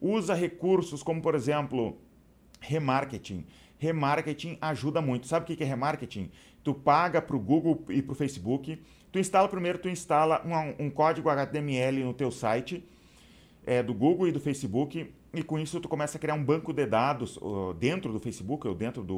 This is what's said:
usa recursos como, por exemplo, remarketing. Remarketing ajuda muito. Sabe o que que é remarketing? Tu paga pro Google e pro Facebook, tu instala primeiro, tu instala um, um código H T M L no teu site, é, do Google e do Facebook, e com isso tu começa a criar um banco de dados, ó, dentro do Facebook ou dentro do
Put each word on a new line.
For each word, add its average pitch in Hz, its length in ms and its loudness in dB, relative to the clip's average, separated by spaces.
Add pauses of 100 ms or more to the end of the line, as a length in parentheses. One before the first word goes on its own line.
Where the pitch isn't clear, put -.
usa 196 340 2
recursos 175 720 2
como, 165 180 -2
por 160 140 2
exemplo, 135 600 0 (640)
remarketing. 135 840 -2 (320)
Remarketing 151 840 0
ajuda 156 420 0
muito. 127 240 0
Sabe 165 180 0
o - 20 -12
que 160 100 -4
que 160 60 -4
é 143 40 0
remarketing? 127 640 -4 (340)
Tu 143 80 2
paga 151 480 4
pro 147 180 -2
Google 151 520 2
e 120 100 2
pro 135 140 -2
Facebook, 135 640 -4 (320)
tu 185 60 0
instala 190 300 6
primeiro, 180 300 -2
tu 180 100 -6
instala 160 540 2 (360)
um, 147 80 -2
um 139 40 -2
código 156 380 2
H 139 180 2
T 143 120 -4
M 143 180 -2
L 131 280 2
no 123 100 -2
teu 127 160 -2
site, 123 520 -2 (840)
é, 123 160 4
do 117 100 -2
Google 165 360 4
e 160 40 2
do 139 80 -2
Facebook, 139 720 -4 (220)
e 165 80 -2
com 156 160 -4
isso 156 200 -4
tu 170 100 -8
começa 147 280 -2
a - 40 -12
criar 151 140 -2
um 151 80 -2
banco 156 300 0
de 135 140 0
dados, 120 560 0
ó, 95 320 -4
dentro 120 380 -2
do 107 60 -2
Facebook 120 480 -6
ou 101 80 -2
dentro 113 280 -6
do 92 160 -4